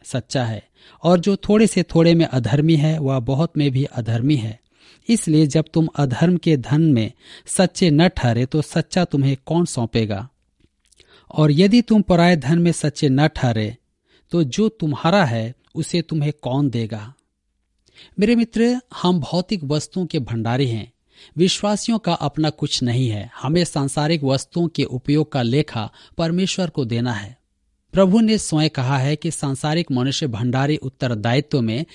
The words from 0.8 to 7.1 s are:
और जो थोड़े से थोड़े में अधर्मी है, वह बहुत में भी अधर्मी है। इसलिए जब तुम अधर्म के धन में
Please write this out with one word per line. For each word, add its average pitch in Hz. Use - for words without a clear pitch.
और 175
जो 196
थोड़े 214
से 180
थोड़े 165
में 165
अधर्मी 143
है, 156
वह 135
बहुत 135
में 147
भी 131
अधर्मी 120
है। 110
इसलिए 160
जब 151
तुम 160
अधर्म 160
के 160
धन 143
में 120